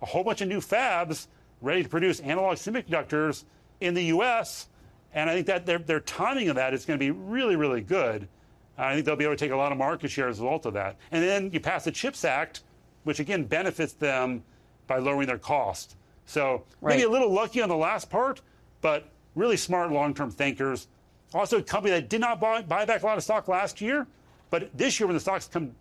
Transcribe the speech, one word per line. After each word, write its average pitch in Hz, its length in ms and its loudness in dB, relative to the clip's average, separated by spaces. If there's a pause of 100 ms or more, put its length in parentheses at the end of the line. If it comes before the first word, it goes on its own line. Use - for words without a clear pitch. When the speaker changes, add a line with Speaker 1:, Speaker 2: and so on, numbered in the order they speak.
Speaker 1:
a - 40 -8
whole 180 180 0
bunch 214 180 -2
of 190 80 -2
new 196 100 -2
fabs 180 680 0 (340)
ready 160 220 0
to 131 60 -8
produce 170 320 2
analog 170 360 0
semiconductors 151 880 -2 (360)
in 175 120 0
the 175 120 0
U 165 180 4
S. 233 440 -2 (460)
And 156 160 0
I 165 40 2
think 175 140 0
that 175 180 0
their, 175 140 2
their 156 220 0
timing 226 480 -2
of 139 60 2
that 131 180 2
is 131 120 -4
gonna 147 140 0
be 139 120 0
really, 196 440 0
really 135 260 2
good. 110 460 0 (500)
I 131 160 0
think 147 120 0
they'll 151 120 2
be 147 80 2
able 151 100 2
to 147 100 -4
take 135 60 0
a 135 60 0
lot 139 160 2
of 135 40 -6
market 143 320 -2
share 131 200 -2
as 107 100 -6
a 113 40 -6
result 147 220 -2
of 110 100 -4
that. 98 200 -4 (160)
And 165 100 0
then 196 300 0
you 165 80 -2
pass 170 240 -2
the 165 80 -2
chips - 320 -6
Act, 151 380 -2 (420)
which 151 160 -2
again 160 240 -2
benefits 156 480 -2
them 127 500 -2 (460)
by 131 120 0
lowering 139 280 0
their 123 100 -2
cost. 117 600 -2 (280)
So 135 380 0 (180)
maybe 254 200 4
Speaker 2:
Right. 233 80 6
Speaker 1:
a - 20 2
little 247 180 4
lucky 220 320 2
on 214 60 2
the 170 80 2
last 170 340 0
part, 247 320 0 (380)
but 151 300 0 (260)
really 202 220 4
smart 175 340 0
long-term 143 400 0
thinkers. 135 560 -2 (460)
Also 202 240 2
a 190 40 2
company 202 300 0
that 156 180 2
did 226 120 0
not 233 180 0
buy, 220 220 2
buy 185 240 0
back 214 180 0
a - 20 2
lot 214 120 2
of - 60 -2
stock 214 240 0
last 190 340 0
year, 262 260 -2 (420)
but 170 260 -2
this 254 240 0
year 220 60 2
when 180 80 2
the 156 60 2
stocks 190 280 -2
come 139 340 -4